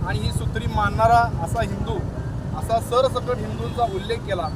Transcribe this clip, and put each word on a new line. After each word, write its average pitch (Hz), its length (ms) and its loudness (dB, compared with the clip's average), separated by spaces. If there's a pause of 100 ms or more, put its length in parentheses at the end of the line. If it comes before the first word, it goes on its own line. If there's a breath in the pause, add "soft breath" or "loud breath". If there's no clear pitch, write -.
आणि 202 120 0
ही 214 140 0
सूत्री - 340 -2
मानणारा 220 800 4
असा 233 180 -2
हिंदू, 202 340 -4 (600)
असा 226 220 0
सरसकट 247 560 2
हिंदूंचा 220 460 -2
उल्लेख 208 340 -2
केला. 180 400 -2